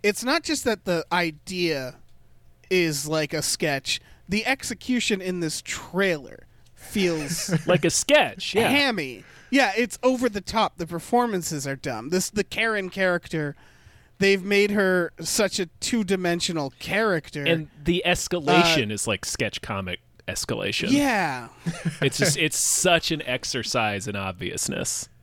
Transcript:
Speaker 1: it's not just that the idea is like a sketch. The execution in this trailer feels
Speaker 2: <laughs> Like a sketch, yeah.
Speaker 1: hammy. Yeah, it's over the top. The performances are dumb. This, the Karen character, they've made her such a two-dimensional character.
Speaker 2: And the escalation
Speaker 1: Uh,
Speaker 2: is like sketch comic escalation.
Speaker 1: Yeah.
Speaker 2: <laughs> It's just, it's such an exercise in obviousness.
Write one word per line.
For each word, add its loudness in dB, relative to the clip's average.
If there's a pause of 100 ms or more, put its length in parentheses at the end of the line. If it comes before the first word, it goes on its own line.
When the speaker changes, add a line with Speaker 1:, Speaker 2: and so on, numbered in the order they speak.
Speaker 1:
it's 0
not 2
just -2
that 0
the 0
idea -2 (760)
is 0
like 0
a -2
sketch. -2 (300)
The 0
execution -2
in -4
this -4
trailer -4 (280)
feels -2
Speaker 2:
<laughs> -4
Like 4
a 6
sketch, 2
yeah. 4
Speaker 1:
hammy. 0 (260)
Yeah, 4
it's 0
over 2
the -4
top. 0
The -6
performances 0
are -4
dumb. -6
This, 0
the -2
Karen -2
character, -2 (600)
they've 4
made 4
her 2
such 0
a 0 (160)
two-dimensional 0
character. -2
Speaker 2:
And 2 (160)
the 2
escalation 2
Speaker 1:
Uh, -2
Speaker 2:
is -4
like -2
sketch -4
comic -6 (260)
escalation. -4
Speaker 1:
Yeah. 0 (240)
Speaker 2:
<laughs> -6
It's 0
just, 2
it's 0
such 2
an -2
exercise -2
in -6
obviousness. -4 (140)